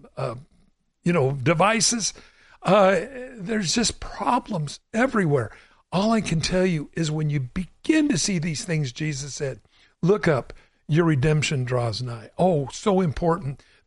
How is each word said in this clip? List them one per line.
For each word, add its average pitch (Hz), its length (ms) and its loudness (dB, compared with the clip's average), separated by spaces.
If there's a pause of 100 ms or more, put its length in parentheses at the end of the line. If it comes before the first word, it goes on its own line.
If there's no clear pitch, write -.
(180)
uh, 131 180 -6 (680)
you 175 100 2
know, 135 200 2
devices. 185 800 2 (500)
Uh, 190 380 6 (340)
there's 208 400 -4
just - 240 0
problems 208 800 -4 (140)
everywhere. 190 580 2 (400)
All 202 200 2
I 220 100 2
can 165 180 -2
tell 185 260 0
you 160 280 -2
is 156 180 -2
when 156 180 -2
you 147 120 0
begin 294 640 -2
to 233 100 0
see 185 220 -2
these 156 240 -4
things, 151 300 -2
Jesus 147 400 -6
said, 131 260 -6 (420)
"Look 208 240 2
up, 139 280 0 (340)
your 160 160 2
redemption 151 640 2
draws 120 360 -2
nigh." 117 360 -12
Oh, 160 340 2
so 190 300 0
important 160 600 -2 (240)